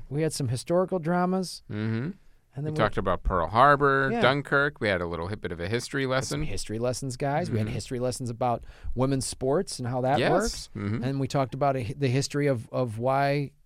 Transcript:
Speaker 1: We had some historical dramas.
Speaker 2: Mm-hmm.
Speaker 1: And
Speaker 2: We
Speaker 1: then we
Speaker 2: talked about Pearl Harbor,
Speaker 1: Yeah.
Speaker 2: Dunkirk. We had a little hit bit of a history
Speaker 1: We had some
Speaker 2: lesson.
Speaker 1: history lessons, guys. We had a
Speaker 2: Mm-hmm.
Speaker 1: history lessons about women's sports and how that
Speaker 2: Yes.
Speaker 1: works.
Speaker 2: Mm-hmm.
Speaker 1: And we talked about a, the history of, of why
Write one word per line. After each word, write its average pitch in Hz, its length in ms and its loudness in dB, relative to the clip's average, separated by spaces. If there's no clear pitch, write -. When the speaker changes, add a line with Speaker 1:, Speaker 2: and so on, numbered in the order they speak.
Speaker 1:
We 147 140 -2
had 156 100 2
some 135 160 -2
historical 175 500 0
dramas. 180 720 0
Speaker 2:
Mm-hmm. 110 400 -2
Speaker 1:
And 139 80 -6
Speaker 2:
We 156 60 -4
Speaker 1:
then 156 40 -4
we 156 40 -2
Speaker 2:
talked 107 200 2
about 92 260 0
Pearl 87 240 2
Harbor, 135 640 6
Speaker 1:
Yeah. - 80 0
Speaker 2:
Dunkirk. 143 600 2
We 113 80 2
had 92 120 2
a 87 60 -2
little 85 220 -4
hit 101 120 -8
bit 92 120 -6
of 85 80 -8
a 87 80 -4
history 131 380 -2
Speaker 1:
We 131 80 0
had 131 100 0
some 147 160 -4
Speaker 2:
lesson. 151 120 -4
Speaker 1:
history 104 260 -4
lessons, 123 380 -4
guys. 147 340 -2
We 117 80 0
had 107 80 0
a 110 40 -4
Speaker 2:
Mm-hmm. 117 40 -4
Speaker 1:
history 123 260 -6
lessons 123 300 -4
about 120 320 0
women's 131 320 2
sports 143 520 -2
and 123 100 -6
how 127 140 -2
that 135 160 4
Speaker 2:
Yes. 165 120 2
Speaker 1:
works. 208 460 0
Speaker 2:
Mm-hmm. 104 280 -2
Speaker 1:
And 139 160 -2
we 131 80 -2
talked 135 260 0
about 139 220 2
a, 117 200 -4
the 143 120 2
history 139 380 0
of, 127 260 0
of 123 260 -2
why 139 520 0